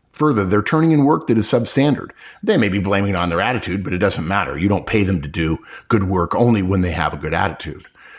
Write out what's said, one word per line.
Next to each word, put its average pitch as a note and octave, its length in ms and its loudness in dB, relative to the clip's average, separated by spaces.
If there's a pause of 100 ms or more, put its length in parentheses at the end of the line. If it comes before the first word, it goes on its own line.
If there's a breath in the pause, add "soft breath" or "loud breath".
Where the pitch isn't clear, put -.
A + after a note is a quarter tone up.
(140)
Further, B2+ 320 2
they're G2+ 160 2
turning D#3+ 300 2
in D3 140 4
work D3+ 220 2
that A2+ 100 4
is G#2 100 0
substandard. B2+ 600 0 (320 loud breath)
They G#3 160 2
may G#2+ 120 2
be F#2+ 100 0
blaming G2 320 0
it F#2+ 40 -2
on F2 140 0
their E2+ 120 0
attitude, G2+ 420 -2
but F#2+ 100 -4
it F2+ 60 -4
doesn't F#2 280 0
matter. E2 300 -2
You F2 120 0
don't F#2+ 160 0
pay G#2 180 0
them F#2 180 0
to C#2+ 60 -8
do D#2+ 320 -2 (280 loud breath)
good G#2 160 2
work F#2 320 0
only A2+ 260 2
when F#2 200 0
they F2 100 0
have D#2+ 220 -2
a D#2 40 -10
good D2+ 160 -6
attitude. E2 520 -6 (340 loud breath)